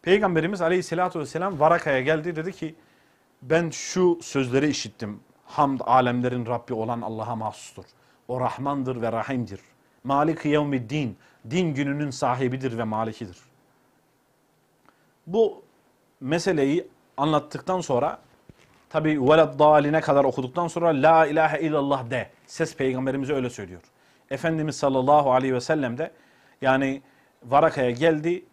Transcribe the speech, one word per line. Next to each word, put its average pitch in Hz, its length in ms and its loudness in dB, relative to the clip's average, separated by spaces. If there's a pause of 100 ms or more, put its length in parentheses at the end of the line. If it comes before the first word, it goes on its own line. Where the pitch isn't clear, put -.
Peygamberimiz 185 580 2
aleyhissalatu 175 600 -2
vesselam 165 400 -6
Varaka'ya 156 400 2
geldi. 156 360 -2
Dedi 165 160 -6
ki, 156 220 -10 (680)
"Ben 160 280 0
şu 175 520 0
sözleri 135 460 0
işittim. 107 520 -8 (260)
Hamd 139 380 0
alemlerin 123 640 2
Rabbi 120 280 -6
olan 117 260 -4
Allah'a 110 360 -8
mahsustur. 110 480 -10 (440)
O 127 120 -4
Rahmandır 127 640 -4
ve 113 100 -2
Rahim'dir. 113 480 -6 (440)
Maliki 151 440 0
yevmiddin. 143 680 -2 (340)
Din 165 240 -2
gününün 143 360 -4
sahibidir 127 680 -2
ve 117 60 -4
malikidir." 110 540 -6 (1900)
Bu 208 360 0 (580)
meseleyi 156 680 0 (280)
anlattıktan 151 640 -2
sonra, 139 380 -2 (720)
tabi 156 320 0
"Veleddaline" 151 800 6
kadar 139 240 4
okuduktan 135 440 -2
sonra 170 200 0
"La 160 380 6
ilahe 151 340 2
illallah" 139 500 -2
de. 120 200 -4 (160)
Ses - 300 -6
Peygamberimize 131 560 -2
öyle 127 180 -2
söylüyor. 90 320 -14 (480)
Efendimiz 156 460 -2
sallallahu 139 560 4
aleyhi 127 220 2
ve 123 60 0
sellem 131 380 -2
de 160 120 -8 (520)
yani 135 400 0 (420)
Varaka'ya 139 460 2
geldi 160 640 0